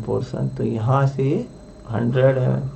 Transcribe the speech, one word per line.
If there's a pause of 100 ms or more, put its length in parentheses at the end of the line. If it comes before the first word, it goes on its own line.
पोर्शन, (100)
तो
यहाँ
से (680)
हंड्रेड
एम
एम